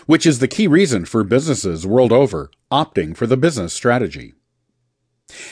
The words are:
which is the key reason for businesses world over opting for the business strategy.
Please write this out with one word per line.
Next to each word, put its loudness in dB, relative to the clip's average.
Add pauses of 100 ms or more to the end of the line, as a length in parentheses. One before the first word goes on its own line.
which 2
is 2
the 0
key 0
reason 2
for -2
businesses -2
world 2
over 2 (220)
opting -2
for -4
the 2
business -2
strategy. -4 (1160)